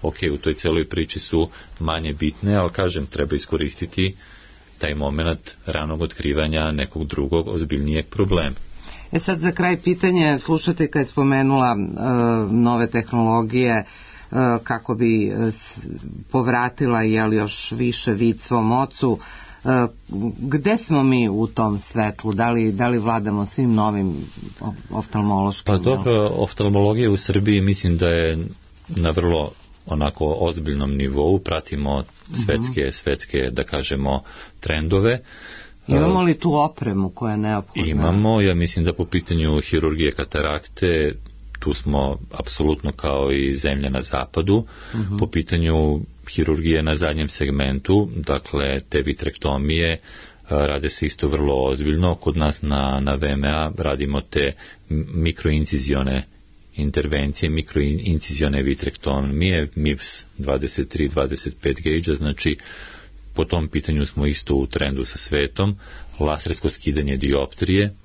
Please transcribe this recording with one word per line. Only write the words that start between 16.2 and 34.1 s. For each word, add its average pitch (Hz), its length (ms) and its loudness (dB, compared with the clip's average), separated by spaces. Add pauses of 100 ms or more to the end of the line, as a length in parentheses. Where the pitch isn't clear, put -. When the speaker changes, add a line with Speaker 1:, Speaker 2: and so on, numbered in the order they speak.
Speaker 2:
povratila, 123 720 2
jel, 110 320 4
još 104 380 -2
više 120 400 0
vid 110 280 2
svom 113 320 2
ocu. 127 460 0 (440)
E, 123 60 -2 (680)
gde 143 380 0
smo 160 260 2
mi 127 260 4
u 107 180 0
tom 107 320 0
svetlu? 107 540 -2
Da 113 180 2
li, 113 220 2
da 120 160 0
li 120 100 2
vladamo 104 480 0
svim 120 280 2
novim 104 400 2 (460)
o-, 104 140 -6 (160)
oftalmološkim, 104 760 0
Speaker 1:
Pa 98 120 4
dobro, 123 340 2
Speaker 2:
jel? 104 200 4
Speaker 1:
oftalmologija 104 800 2
u 98 60 4
Srbiji, 101 440 2
mislim 92 360 4
da 87 120 4
je 82 300 2 (500)
na 82 220 0
vrlo, 82 400 2 (360)
onako, 76 540 0
ozbiljnom 73 500 0
nivou, 69 480 2
pratimo 71 640 -2
Speaker 2:
Mhm. - 360 -14
Speaker 1:
svetske, 101 560 0
svetske, - 460 -4 (140)
da 62 120 -2
kažemo, 67 580 -2 (380)